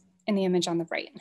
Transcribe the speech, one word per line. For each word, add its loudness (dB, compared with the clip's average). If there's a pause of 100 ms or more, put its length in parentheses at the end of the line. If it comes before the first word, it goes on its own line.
(260)
in 0
the 2
image 2
on 0
the -4
right. -6